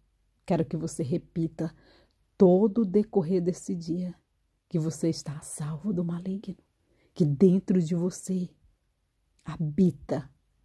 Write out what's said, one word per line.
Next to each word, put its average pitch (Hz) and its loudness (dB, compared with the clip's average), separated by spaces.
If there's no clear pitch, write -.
quero 165 0
que - -6
você 160 -6
repita 165 -6
todo 196 6
o 226 2
decorrer 190 0
desse 180 -4
dia 175 -6
que 170 -2
você 160 -2
está 151 -6
a - -16
salvo 156 -6
do 175 -2
maligno, 175 -6
que - 2
dentro 185 4
de 165 0
você 180 -4
habita 151 -2